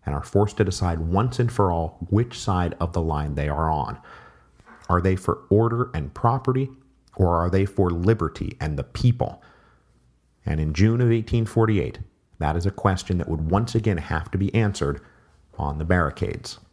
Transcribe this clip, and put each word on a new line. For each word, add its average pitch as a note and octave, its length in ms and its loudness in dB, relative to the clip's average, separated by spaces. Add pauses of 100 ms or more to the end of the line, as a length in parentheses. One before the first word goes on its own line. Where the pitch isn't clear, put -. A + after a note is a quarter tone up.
and D2 80 -4
are D2 100 -4
forced G#2 340 2
to G2+ 80 4
decide F2 340 -2
once F#2+ 400 0
and A#2+ 120 2
for F#2+ 200 2
all E2 260 -4 (120)
which A#2+ 280 0
side F2+ 420 0
of E2+ 140 -2
the F2 80 0
line D2 340 -2
they D2 140 -2
are D#2+ 220 0
on. D2 280 -6 (880)
Are F2 120 4
they F#2 140 2
for - 340 -4
order A#2 440 2
and C#2+ 200 -6
property, C3 560 0 (460)
or F2 220 4
are F2 120 2
they F#2+ 160 4
for F#2+ 240 2
liberty F2 720 0
and D2+ 180 -4
the - 60 -6
people? - 580 -2 (1040)
And D#2 140 -2
in D#2 140 -2
June A2+ 280 4
of A#2+ 100 4
eighteen A2+ 340 0
forty-eight, A2 540 0 (400)
that D#2 160 0
is F2 100 -2
a F#2+ 60 2
question F#2 480 -2
that - 100 -6
would D#2 200 -2
once G#2 240 0
again G#2+ 240 0
have D#2 340 -4
to F#2+ 60 -2
be F#2+ 160 0
answered F#2 480 0 (560)
on D2 200 -4
the D#2+ 80 -4
barricades. - 760 -2 (120)